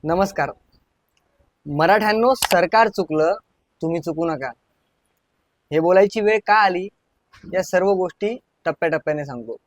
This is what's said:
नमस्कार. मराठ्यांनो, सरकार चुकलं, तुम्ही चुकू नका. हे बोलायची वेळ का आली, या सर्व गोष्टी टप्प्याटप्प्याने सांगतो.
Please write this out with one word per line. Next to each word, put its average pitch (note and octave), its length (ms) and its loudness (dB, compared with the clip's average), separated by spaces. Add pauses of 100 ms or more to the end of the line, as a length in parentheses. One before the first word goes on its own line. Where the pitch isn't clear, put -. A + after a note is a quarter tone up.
नमस्कार. E3+ 460 -2 (1160)
मराठ्यांनो, G#3+ 680 2
सरकार A3 540 2
चुकलं, E3 460 -2 (480)
तुम्ही E3 180 -2
चुकू D#3+ 260 -4
नका. C3+ 220 -6 (1200)
हे D3+ 80 2
बोलायची F#3+ 400 4
वेळ G#3+ 260 2
का G#3 80 4
आली, G3 340 2 (680)
या F#3 80 0
सर्व F#3+ 300 2
गोष्टी F#3+ 440 -2 (280)
टप्प्याटप्प्याने D#3 600 -4
सांगतो. A#2+ 320 -12 (100)